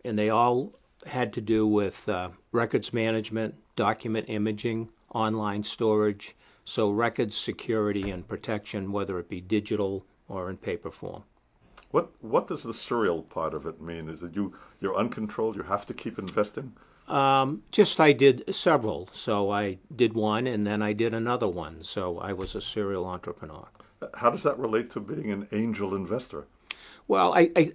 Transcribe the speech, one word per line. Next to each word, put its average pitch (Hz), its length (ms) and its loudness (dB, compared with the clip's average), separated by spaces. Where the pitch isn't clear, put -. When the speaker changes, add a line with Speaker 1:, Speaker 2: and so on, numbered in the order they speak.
Speaker 1:
and 110 120 -2
they 107 120 2
all 123 440 2
had 120 280 -4
to 120 80 -4
do 110 260 2
with, 101 400 0
uh, 90 220 -2
records 117 400 0
management, 113 640 -2
document 110 540 0
imaging, 110 600 -2
online 107 500 0
storage, 107 720 0
so 110 240 2
records 113 480 0
security 104 760 -2
and 90 160 -10
protection, 104 640 -6
whether 98 260 -2
it 87 120 -8
be 92 100 -6
digital 98 680 -2
or 92 220 -6
in 95 80 -8
paper 92 340 -6
form. - 320 -12
Speaker 2:
What, 170 280 0
what 120 280 0
does - 160 -6
the 113 100 -6
serial 98 480 0
part 80 320 -6
of 76 120 -8
it 80 140 -8
mean? 80 300 -10
Is 80 120 -12
it 85 140 -10
you, 98 180 -2
you're 95 160 -2
uncontrolled, 110 580 -2
you 92 80 -6
have 92 220 -2
to - 80 -8
keep - 260 -8
investing? 104 540 -4
Speaker 1:
Um, 139 640 2
just - 300 4
I 151 100 10
did 127 420 6
several. 110 600 2
So 101 360 0
I 101 280 0
did 117 180 4
one, 107 320 2
and 107 220 0
then 104 140 0
I 104 100 2
did 110 220 0
another 113 340 0
one. 80 360 -6
So 90 340 -4
I 95 160 -6
was 92 200 -6
a 95 80 -6
serial 98 440 -4
entrepreneur. 90 600 -10
Speaker 2:
How 120 140 2
does - 140 0
that 143 160 2
relate 120 320 0
to - 80 -8
being 120 320 -4
an 101 220 -4
angel 101 420 0
investor? 90 520 -6
Speaker 1:
Well, 180 260 6
I, 170 220 8
I, 165 200 6